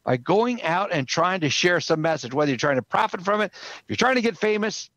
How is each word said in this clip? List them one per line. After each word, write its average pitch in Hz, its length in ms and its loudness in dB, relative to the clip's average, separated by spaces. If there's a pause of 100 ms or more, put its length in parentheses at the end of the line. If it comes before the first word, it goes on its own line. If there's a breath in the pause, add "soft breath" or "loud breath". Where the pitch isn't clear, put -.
by 127 120 2
going 220 460 0
out 175 280 -2
and 143 160 -2
trying 180 360 0
to 143 80 2
share 175 300 2
some 160 200 0
message, 151 320 -2
whether 147 180 2
you're 123 80 -2
trying 143 180 2
to 123 60 0
profit 214 380 0
from 202 220 0
it, 190 120 -4
if - 320 -16
you're - 100 -6
trying 254 180 2
to 247 80 2
get 208 160 -2
famous 214 320 0 (260)